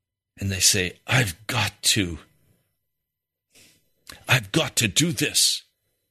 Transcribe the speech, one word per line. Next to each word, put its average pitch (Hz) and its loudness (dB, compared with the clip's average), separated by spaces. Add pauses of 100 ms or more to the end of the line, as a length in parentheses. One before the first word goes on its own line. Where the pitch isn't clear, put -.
(380)
and 98 -4
they 92 -4
say, 92 2
"I've 117 -2
got 110 -4
to, 87 0 (2000)
I've 123 0
got 156 -2
to 120 2
do 156 2
this." - 0 (480)